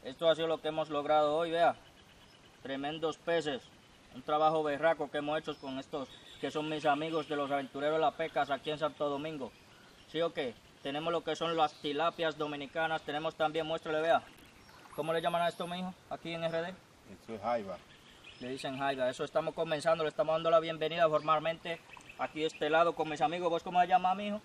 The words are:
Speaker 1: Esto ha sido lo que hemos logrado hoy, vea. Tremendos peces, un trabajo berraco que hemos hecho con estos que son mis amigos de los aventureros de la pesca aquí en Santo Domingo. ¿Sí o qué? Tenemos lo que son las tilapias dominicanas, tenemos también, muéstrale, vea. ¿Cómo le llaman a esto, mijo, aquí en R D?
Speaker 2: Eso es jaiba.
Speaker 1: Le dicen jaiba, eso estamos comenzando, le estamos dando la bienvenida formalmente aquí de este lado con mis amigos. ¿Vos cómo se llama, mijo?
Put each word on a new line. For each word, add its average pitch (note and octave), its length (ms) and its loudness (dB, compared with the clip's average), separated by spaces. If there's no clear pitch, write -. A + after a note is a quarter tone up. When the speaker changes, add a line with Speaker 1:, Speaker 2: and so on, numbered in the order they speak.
Speaker 1:
Esto C3+ 240 2
ha D#3+ 80 8
sido D#3+ 100 0
lo D#3 140 0
que D#3 80 -2
hemos D#3 220 -2
logrado D3 440 4
hoy, E3 160 0
vea. E3 240 4
Tremendos D3 560 -4
peces, D#3 440 0
un B2+ 80 -14
trabajo D#3 400 4
berraco D3+ 480 2
que D3+ 80 -4
hemos D3 200 -2
hecho D3+ 180 -6
con C3+ 220 -8
estos C#3 300 -8
que C#3 120 -4
son D#3 160 -4
mis D#3 180 -2
amigos D3+ 420 0
de D3 80 -2
los C#3+ 140 -2
aventureros C#3 460 -2
de D#3+ 60 2
la D3 100 4
pesca D#3+ 360 -2
aquí C#3 220 -4
en D3+ 80 -4
Santo D3 300 -2
Domingo. C#3+ 420 -6
¿Sí D#3 80 -2
o E3+ 120 0
qué? C3 220 -4
Tenemos D3+ 300 -4
lo D#3+ 120 0
que D#3 100 -2
son E3 220 -2
las D#3 180 4
tilapias D#3 640 -2
dominicanas, D3+ 640 -2
tenemos D#3 320 -4
también, D#3 320 0
muéstrale, D#3+ 340 -2
vea. D#3+ 220 4
¿Cómo D#3 180 -2
le E3 80 2
llaman E3+ 220 0
a E3+ 60 2
esto, F3 180 -4
mijo, F3+ 260 -6
aquí - 220 -8
en E3 120 -6
R E3 180 -2
D? F3 60 -6
Speaker 2:
Eso - 680 -16
es G#2 60 -10
jaiba. G#2 360 -2
Speaker 1:
Le B2 80 -10
dicen C3+ 300 -8
jaiba, C#3 300 0
eso D#3+ 160 -4
estamos D#3 300 -2
comenzando, E3 480 0
le D3+ 80 0
estamos D#3 240 0
dando E3 160 2
la E3 80 8
bienvenida D#3+ 500 0
formalmente D#3 720 0
aquí C3 220 -6
de D#3+ 60 0
este D#3 220 -2
lado E3 260 6
con D#3 140 -2
mis D3+ 120 -4
amigos. E3+ 280 0
¿Vos E3 140 0
cómo F3+ 180 2
se F3+ 60 6
llama, F3+ 280 4
mijo? G#3 300 -4